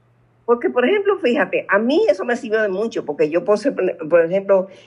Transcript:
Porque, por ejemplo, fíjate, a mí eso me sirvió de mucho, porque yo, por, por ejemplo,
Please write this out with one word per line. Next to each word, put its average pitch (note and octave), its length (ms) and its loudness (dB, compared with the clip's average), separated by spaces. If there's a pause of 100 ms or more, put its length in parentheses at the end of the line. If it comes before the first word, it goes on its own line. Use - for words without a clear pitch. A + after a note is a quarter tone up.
(440)
Porque, A#3+ 240 0
por B3 180 0
ejemplo, G4 320 2
fíjate, A#3+ 500 0
a G3 100 2
mí C#4+ 300 2
eso D4 180 0
me A#3+ 100 -2
sirvió A3 240 -2
de G#3+ 80 0
mucho, G3 380 -4
porque D3+ 240 -2
yo, E3+ 140 -2
por, G3+ 140 2 (500)
por E3+ 160 4
ejemplo, F#3+ 440 0 (180)